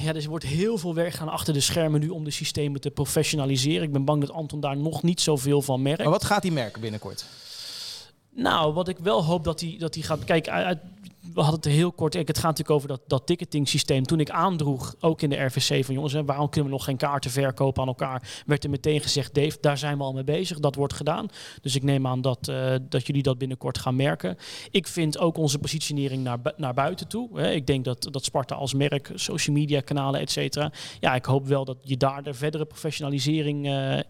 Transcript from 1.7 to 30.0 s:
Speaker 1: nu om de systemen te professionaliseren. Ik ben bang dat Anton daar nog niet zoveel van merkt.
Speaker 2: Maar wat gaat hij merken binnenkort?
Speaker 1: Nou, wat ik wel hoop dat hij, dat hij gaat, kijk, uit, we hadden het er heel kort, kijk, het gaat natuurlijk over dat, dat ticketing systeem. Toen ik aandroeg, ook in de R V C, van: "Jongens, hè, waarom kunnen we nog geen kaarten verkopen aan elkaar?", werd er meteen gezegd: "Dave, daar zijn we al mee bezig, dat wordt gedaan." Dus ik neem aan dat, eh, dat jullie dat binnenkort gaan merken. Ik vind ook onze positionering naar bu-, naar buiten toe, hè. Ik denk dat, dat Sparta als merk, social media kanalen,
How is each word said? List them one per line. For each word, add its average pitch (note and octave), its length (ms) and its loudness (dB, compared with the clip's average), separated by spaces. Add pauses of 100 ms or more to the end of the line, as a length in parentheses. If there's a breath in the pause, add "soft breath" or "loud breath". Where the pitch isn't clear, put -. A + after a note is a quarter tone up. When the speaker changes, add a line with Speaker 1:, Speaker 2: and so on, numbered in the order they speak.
Speaker 1:
nu D3+ 80 0
om E3 160 -6
de D3+ 60 -4
systemen C#3+ 500 -4
te C#3+ 100 -4
professionaliseren. D3 920 2
Ik D3+ 100 -2
ben C#3 120 2
bang D3 160 4
dat C#3+ 120 0
Anton D3+ 280 -8
daar C#3 160 -2
nog D#3 260 -2
niet E3+ 180 4
zoveel C#3+ 420 4
van C3 200 0
merkt. C#3+ 200 2
Speaker 2:
Maar D3+ 80 4
wat G3 140 4
gaat G3+ 180 2
hij F#3 100 0
merken A2 280 -2
binnenkort? G#2+ 460 -8 (1080 loud breath)
Speaker 1:
Nou, D#3 380 4
wat E3+ 160 0
ik F#3 100 -6
wel G3 260 2
hoop E3 200 2
dat D#3+ 160 -2
hij, E3+ 180 -6
dat E3 160 -4
hij D#3+ 80 -6
gaat, D#3 220 -2
kijk, E3+ 240 2
uit, F3+ 300 0 (560)
we F3+ 80 2
hadden D#3 140 4
het D#3+ 80 -8
er D3+ 60 2
heel E3+ 220 4
kort, D#3 200 0
kijk, E3+ 160 -2
het D#3 100 0
gaat D#3+ 200 2
natuurlijk D3+ 180 2
over C#3 120 0
dat, C3+ 180 -6
dat C3+ 200 0
ticketing D#3 420 0
systeem. C#3 340 2
Toen D#3+ 180 2
ik D3 100 0
aandroeg, D#3 720 0
ook E3 220 2
in D3+ 80 2
de C#3 60 2
R C3+ 140 0
V - 60 -6
C, C#3 280 2
van: C3+ 100 -2
"Jongens, C#3 180 -2
hè, D3+ 120 -2
waarom C#3 240 0
kunnen C#3+ 220 0
we C3+ 60 -2
nog - 80 -6
geen C#3 120 -2
kaarten C#3+ 340 0
verkopen C3+ 520 0
aan C3 60 0
elkaar?", C3 580 -6
werd C#3+ 180 2
er D3 60 -2
meteen D3 300 2
gezegd: - 340 -2
"Dave, D3 260 2
daar C#3+ 180 4
zijn D3 180 -2
we C#3+ 60 -4
al C3+ 100 -4
mee C3+ 120 -4
bezig, E3 360 -2
dat C#3+ 140 2
wordt C#3 180 0
gedaan." F3 340 -2 (360 loud breath)
Dus C3 120 -2
ik C3+ 80 0
neem C#3 240 4
aan B2+ 140 0
dat, B2+ 280 0
eh, C3 340 0
dat C3 240 -2
jullie C#3 160 2
dat C3 160 2
binnenkort C3 400 -4
gaan B2+ 180 0
merken. D#3+ 400 0 (340 loud breath)
Ik - 160 2
vind D#3 320 0
ook E3+ 180 2
onze D3 220 2
positionering C#3 640 -2
naar A#2+ 180 -2
bu-, C#3+ 160 -2
naar B2+ 180 -4
buiten D#3+ 340 -2
toe, A#3 200 -6 (120)
hè. F3 100 2
Ik C#3+ 160 0
denk C3+ 180 2
dat, B2+ 260 -4
dat C3+ 140 -6
Sparta C#3 300 -2
als C3+ 200 -2
merk, C#3 400 0
social D3+ 420 0
media D3 240 2
kanalen, C#3 400 0